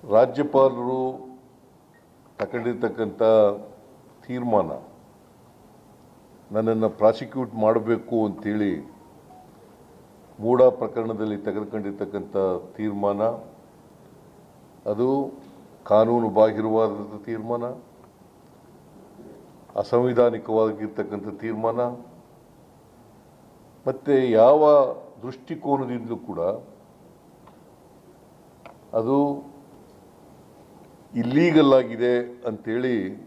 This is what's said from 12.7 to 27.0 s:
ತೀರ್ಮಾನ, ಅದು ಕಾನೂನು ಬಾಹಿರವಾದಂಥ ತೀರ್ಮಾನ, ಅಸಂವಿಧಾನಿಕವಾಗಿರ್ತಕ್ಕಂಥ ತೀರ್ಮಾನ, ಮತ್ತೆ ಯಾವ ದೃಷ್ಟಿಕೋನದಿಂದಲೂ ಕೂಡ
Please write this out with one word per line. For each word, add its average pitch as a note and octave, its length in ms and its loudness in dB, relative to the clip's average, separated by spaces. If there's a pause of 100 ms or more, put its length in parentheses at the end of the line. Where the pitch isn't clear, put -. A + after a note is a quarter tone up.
ತೀರ್ಮಾನ, G2+ 460 -4 (1700)
ಅದು C3 420 -2 (520)
ಕಾನೂನು A2+ 460 2
ಬಾಹಿರವಾದಂಥ G#2+ 960 0
ತೀರ್ಮಾನ, A#2 400 -6 (2250)
ಅಸಂವಿಧಾನಿಕವಾಗಿರ್ತಕ್ಕಂಥ A2 1500 0 (140)
ತೀರ್ಮಾನ, A2+ 400 -4 (2000)
ಮತ್ತೆ C3 440 0
ಯಾವ B2 300 8 (640)
ದೃಷ್ಟಿಕೋನದಿಂದಲೂ B2 920 -6
ಕೂಡ F2 220 -12 (2500)